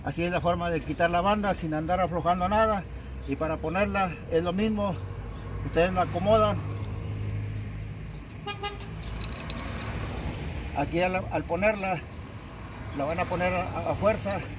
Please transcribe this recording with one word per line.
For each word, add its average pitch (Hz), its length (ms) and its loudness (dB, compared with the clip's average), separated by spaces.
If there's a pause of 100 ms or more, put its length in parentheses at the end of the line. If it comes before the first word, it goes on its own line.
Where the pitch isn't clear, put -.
Así 147 200 -2
es 175 80 2
la 170 100 2
forma 175 280 2
de 165 120 2
quitar 170 280 2
la 175 120 4
banda 202 320 4
sin 160 200 -2
andar 160 260 2
aflojando 180 480 2
nada. 208 360 4 (440)
Y 139 100 0
para 156 200 0
ponerla 190 560 2 (160)
es 165 140 4
lo 175 80 2
mismo, 202 440 2 (680)
ustedes 180 280 4
la 180 80 4
acomodan. 208 560 4 (4000)
Aquí 156 260 2
al, 185 300 2
al 160 140 0
ponerla, 190 560 2 (960)
la 139 80 0
van 165 140 -2
a 175 60 2
poner 180 280 2
a, 170 380 0
a 147 40 2
fuerza 202 440 2 (200)